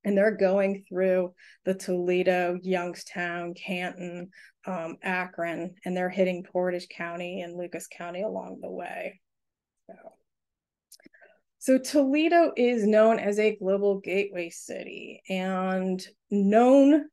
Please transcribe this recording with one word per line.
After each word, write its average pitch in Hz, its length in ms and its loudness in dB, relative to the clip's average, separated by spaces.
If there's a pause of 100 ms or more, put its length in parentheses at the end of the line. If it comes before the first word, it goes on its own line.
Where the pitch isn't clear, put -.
And 202 140 2
they're 208 180 4
going 196 520 0
through 185 440 0 (320)
the 190 100 0
Toledo, 180 840 0
Youngstown, 175 920 -6
Canton, 180 760 -8 (360)
um, 170 340 -8
Akron, 180 840 -6
and 180 120 -4
they're 180 120 -2
hitting 180 340 0
Portage 180 460 -4
County 175 540 -10
and 175 140 -12
Lucas 175 300 -10
County 175 360 -12
along 185 380 -8
the 185 80 -12
way. 185 520 -12 (680)
So, 190 80 -20 (1700)
so 262 180 4
Toledo 302 760 4
is 240 280 2
known 214 360 6
as 202 180 -2
a 214 160 2
global 196 460 0
gateway 185 500 -4
city - 800 -14
and 185 760 -2 (280)
known 254 800 6